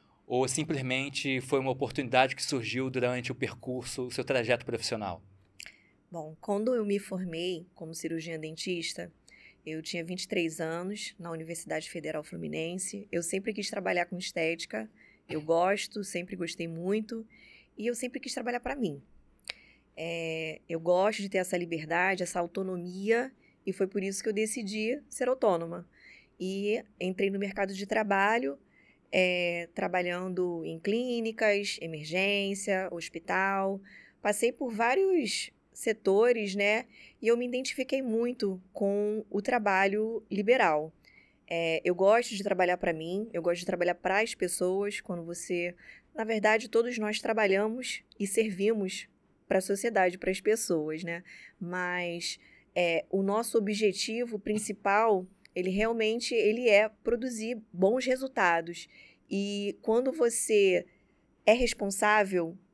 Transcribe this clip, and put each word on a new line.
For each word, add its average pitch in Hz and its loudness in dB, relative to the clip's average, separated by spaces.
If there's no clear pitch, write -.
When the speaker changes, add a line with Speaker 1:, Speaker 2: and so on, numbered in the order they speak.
Speaker 1:
Ou 127 0
simplesmente 135 -2
foi 135 0
uma 131 0
oportunidade 131 2
que - -8
surgiu 131 -2
durante 123 -2
o - -10
percurso, 123 -6
o 120 -10
seu 123 -4
trajeto 120 2
profissional? 107 -4
Speaker 2:
Bom, 160 -12
quando 220 0
eu 220 0
me 202 0
formei 180 -4
como 160 -12
cirurgiã 165 -6
dentista, 165 -6
eu 160 -8
tinha 170 -6
vinte 180 -6
e - -10
três 165 -2
anos, 175 -6
na 170 -12
Universidade 160 -8
Federal 156 -6
Fluminense. 165 -8
Eu 170 -2
sempre 196 -4
quis 196 -6
trabalhar 180 -2
com 180 -8
estética, 170 -4
eu 151 -6
gosto, 180 0
sempre 180 -6
gostei 170 -6
muito, 214 -4
e 214 -4
eu 240 0
sempre 247 -6
quis 254 -8
trabalhar 240 -4
pra 269 -6
mim. 160 -4
É, 160 -6
eu 165 -4
gosto 185 2
de 196 -4
ter 196 -2
essa 180 0
liberdade, 175 0
essa 180 -4
autonomia, 190 -2
e 196 0
foi 190 0
por 196 -2
isso 196 -4
que - -4
eu 220 0
decidi 214 -2
ser 254 -4
autônoma. 175 0
E 196 -2
entrei 185 0
no 196 -2
mercado 196 -4
de 196 -8
trabalho, 220 2
é, 175 2
trabalhando 180 -2
em 160 -6
clínicas, 220 0
emergência, 190 -2
hospital. 190 -2
Passei 214 2
por 254 -6
vários 262 2
setores, 214 4
né? 208 2
E 220 2
eu 233 8
me 247 0
identifiquei 262 -2
muito 233 0
com 208 0
o 208 -2
trabalho 208 2
liberal. 196 4
É, 165 0
eu 180 2
gosto 208 4
de 196 -6
trabalhar 180 2
pra 170 0
mim, 180 -4
eu 170 -4
gosto 175 0
de 180 -12
trabalhar 175 0
pras 196 0
pessoas. 190 -2
Quando 170 -6
você, 175 -4
na 226 -4
verdade, 220 2
todos 233 2
nós 214 -2
trabalhamos 220 2
e 202 -2
servimos 202 0
pra 190 4
sociedade, 196 2
pras 190 -2
pessoas, 165 0
né? 170 -6
Mas, 180 -4
é, 170 2
o 196 2
nosso 214 2
objetivo 214 0
principal, 208 2
ele 185 -2
realmente, 226 0
ele 226 4
é 214 10
produzir 226 -2
bons 214 4
resultados. 185 2
E 202 -2
quando 247 2
você 214 4
é 214 8
responsável 202 2